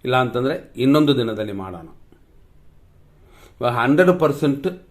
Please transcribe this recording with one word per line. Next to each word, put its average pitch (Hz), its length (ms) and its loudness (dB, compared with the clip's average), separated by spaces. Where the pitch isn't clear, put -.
ಇಲ್ಲ 127 140 -2
ಅಂತಂದ್ರೆ 127 380 -2
ಇನ್ನೊಂದು 143 380 4
ದಿನದಲ್ಲಿ 110 420 -4
ಮಾಡೋಣ. 92 320 -12
ಇವಾಗ 120 220 -4
ಹಂಡ್ರೆಡ್ 147 440 4
ಪರ್ಸೆಂಟ್ 147 500 0